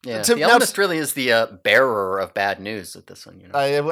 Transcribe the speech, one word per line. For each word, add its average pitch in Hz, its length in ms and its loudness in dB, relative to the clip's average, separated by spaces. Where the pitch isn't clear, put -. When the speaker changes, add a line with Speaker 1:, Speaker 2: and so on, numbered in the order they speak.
Speaker 1:
Yeah, 107 180 -8
Speaker 2:
to 233 120 2
Speaker 1:
the 147 60 -4
Speaker 2:
now 233 180 6
Speaker 1:
Elemist - 180 0
really 185 200 0
is 151 160 -4
the, 127 180 -2
uh, 113 140 4
bearer 104 560 2
of 92 140 -6
bad 98 260 -2
news 101 380 -12
with - 100 -20
this - 180 -20
one, - 140 -20
you 92 80 -20
know? - 100 -16
Speaker 2:
I, 139 220 0